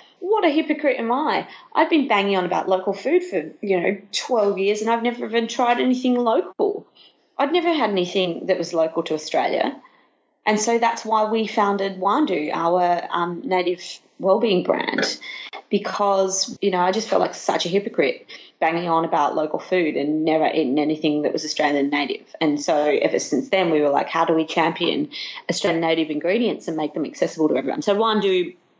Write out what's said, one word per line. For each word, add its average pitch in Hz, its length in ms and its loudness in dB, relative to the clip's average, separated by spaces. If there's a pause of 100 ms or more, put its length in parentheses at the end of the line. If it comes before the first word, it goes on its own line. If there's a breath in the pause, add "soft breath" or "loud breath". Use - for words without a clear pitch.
(180 loud breath)
what 381 260 0
a 320 60 6
hypocrite 285 480 0
am 233 140 -2
I? 262 340 -2 (280 loud breath)
I've 320 140 4
been 311 200 2
banging 202 280 2
on 180 80 0
about 170 240 -2
local 190 240 0
food 330 300 0
for, 156 300 -6 (100)
you 190 180 0
know, 185 160 -2 (140)
twelve 202 480 0
years 208 240 0
and 226 80 -2
I've 226 140 0
never 240 200 -2
even 226 220 -2
tried 240 320 0
anything 254 380 2
local. - 680 -2 (520 soft breath)
I'd 277 140 0
never 339 200 2
had 262 160 0
anything 180 580 -2
that 180 120 2
was 165 160 -6
local 165 300 0
to 160 100 -4
Australia." - 680 -2 (640 loud breath)
And 214 160 2
so 233 180 0
that's 226 280 -2
why 214 180 2
we 220 220 0
founded 196 520 0
Wandu, 190 540 0
our, 175 580 2
um, 175 340 -4
native 180 380 0 (360)
wellbeing 196 440 2
brand, - 560 -2 (520 loud breath)
because, 196 880 0
you 196 100 2
know, 180 100 0
I 185 120 4
just 208 160 -2
felt 190 120 2
like - 140 0
such - 300 -2
a 175 40 -4
hypocrite 180 580 -2 (320 loud breath)
banging 170 300 0
on 165 180 2
about 156 300 0
local 156 220 -2
food 165 380 0
and 151 280 0
never 156 240 2
eaten 143 300 2
anything 151 440 0
that 143 100 0
was - 120 -4
Australian 147 440 2
native. 143 380 -2 (140)
And 147 200 2
so 165 160 2
ever 151 420 2
since - 300 -2
then, 180 220 2
we 151 100 4
were 147 80 4
like, 139 220 2
"How 165 160 0
do 170 80 4
we 160 100 2
champion 165 640 0 (380 loud breath)
Australian 170 320 0
native 160 300 2
ingredients 175 580 0
and 160 80 -4
make 151 160 -4
them 151 140 -4
accessible 160 420 0
to 135 80 2
everyone?" 135 240 -2
So 202 140 2
Wandu 202 600 2 (260)